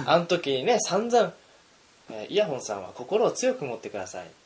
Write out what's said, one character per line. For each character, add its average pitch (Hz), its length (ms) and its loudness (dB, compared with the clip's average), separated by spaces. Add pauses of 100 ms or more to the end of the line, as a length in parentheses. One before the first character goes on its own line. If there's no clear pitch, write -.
あ 156 120 6
の 170 80 0
時 170 240 0
に 131 140 0
ね、 220 160 4
散 208 280 0
々、 226 240 4 (760)
え 107 180 -10
ー、 - 40 -10
「イ 175 40 2
ヤ 208 100 4
ホ 147 100 -4
ン 117 60 -6
さ 104 140 -6
ん 95 60 -8
は 90 120 -12
心 190 320 0
を 156 40 4
強 254 240 0
く 156 120 -8
持 117 100 -6
っ - 20 -10
て 104 120 -12
く 104 80 -8
だ 92 100 -6
さ 90 140 -12
い」 82 80 -16 (160)